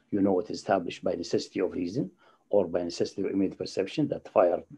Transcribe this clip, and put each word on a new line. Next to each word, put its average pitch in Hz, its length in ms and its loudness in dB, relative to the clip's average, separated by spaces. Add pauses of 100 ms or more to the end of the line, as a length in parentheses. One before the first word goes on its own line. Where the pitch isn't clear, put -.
you 101 120 0
know 95 180 4
it 87 100 -6
is 87 100 -6
established 95 440 0
by 90 120 0
necessity 98 440 -2
of 92 140 0
reason, 98 360 -2 (400)
or 101 160 4
by 87 160 -2
necessity 92 420 -4
of - 80 -2
immediate 95 260 0
perception, 95 500 -2
that - 220 -6
fire 87 340 4 (140)